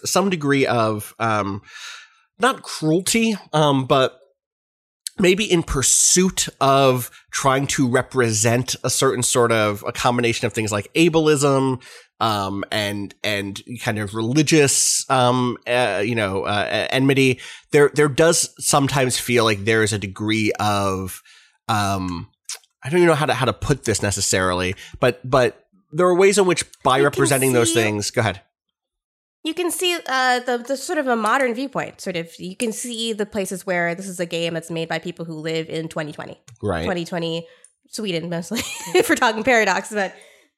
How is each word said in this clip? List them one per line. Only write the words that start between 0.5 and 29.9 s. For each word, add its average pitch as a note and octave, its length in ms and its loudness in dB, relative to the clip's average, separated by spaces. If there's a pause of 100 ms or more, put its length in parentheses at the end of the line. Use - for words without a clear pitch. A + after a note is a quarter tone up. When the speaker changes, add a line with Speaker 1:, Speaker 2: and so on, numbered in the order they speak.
Speaker 1:
of, A2 540 -2
um, G#2 420 -2 (760)
not B3 240 0
cruelty, G3 720 0 (180)
um, C#3+ 320 2
but C3 340 2 (1000)
maybe F#3+ 300 4
in E3+ 140 4
pursuit - 840 2 (120)
of C3+ 500 4 (220)
trying C3+ 360 0
to C3+ 200 0
represent A#2+ 960 2
a B2+ 60 -2
certain B2 340 0
sort A#2 280 2
of G#2+ 360 0
a - 40 -4
combination A#2+ 560 0
of G#2 60 -6
things G#2+ 180 -4
like G#2 220 -4
ableism, D3 880 2 (380)
um, G2 520 -2
and, G#2 420 -4 (100)
and G2+ 380 -6 (200)
kind G#2+ 180 -2
of G#2 160 -6
religious, C#3 920 2
um, B2 460 2 (120)
uh, A#2 360 0
you A#2 120 -2
know, G2 300 -2
uh, G2+ 220 -2
e-, G2+ 280 -2
enmity. C3 440 2 (320)
There, C#3+ 220 6
there D3+ 140 4
does D#3+ 420 2 (140)
sometimes C#3 560 0
feel A#2 240 2
like G2+ 220 0
there A2 180 2
is G#2+ 100 0
a G#2 60 -2
degree G#2+ 600 -2
of, G2 600 -2 (480)
um, F#2+ 580 -4 (560)
I B2+ 60 -8
don't F3 100 2
even F3 80 6
know D#3+ 80 6
how C#3+ 120 0
to, A#2 80 0
how B2 100 -2
to A2 80 2
put - 320 -2
this G#2+ 160 0
necessarily, F#2 720 0 (260)
but, B2+ 200 0 (100)
but B2 380 0 (240)
there F3+ 160 2
are F3+ 80 4
ways G3 240 6
in F#3+ 80 4
which E3+ 160 0 (180)
by C3 160 2
Speaker 2:
You C#3 60 4
can - 20 6
Speaker 1:
representing C3+ 480 2
those A#2 160 4
Speaker 2:
see A2+ 120 -2
Speaker 1:
things, G#2+ 280 -2
go A#2+ 120 0
ahead. G2 200 -2 (1040)
Speaker 2:
You D#4+ 100 -6
can F4 180 -4
see, F4 260 -2 (100)